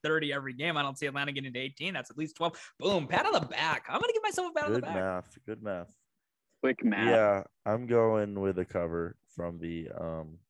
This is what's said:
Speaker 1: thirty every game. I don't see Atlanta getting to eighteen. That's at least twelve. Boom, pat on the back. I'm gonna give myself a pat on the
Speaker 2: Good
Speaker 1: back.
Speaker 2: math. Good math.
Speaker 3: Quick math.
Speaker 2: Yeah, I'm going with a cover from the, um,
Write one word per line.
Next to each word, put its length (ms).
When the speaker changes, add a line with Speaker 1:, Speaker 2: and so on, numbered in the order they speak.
Speaker 1:
thirty 300
every 220
game. 220
I 60
don't 160
see 80
Atlanta 260
getting 200
to 60
eighteen. 360
That's 160
at 80
least 180
twelve. 220
Boom, 260
pat 200
on 60
the 140
back. 420
I'm 120
gonna 120
give 120
myself 260
a 80
pat 80
on 60
the 80
Speaker 2:
Good 60
Speaker 1:
back. 100
Speaker 2:
math. 500
Good 160
math. 320
Speaker 3:
Quick 220
math. 240
Speaker 2:
Yeah, 340
I'm 220
going 520
with 200
a 80
cover 500
from 260
the, 280
um, 380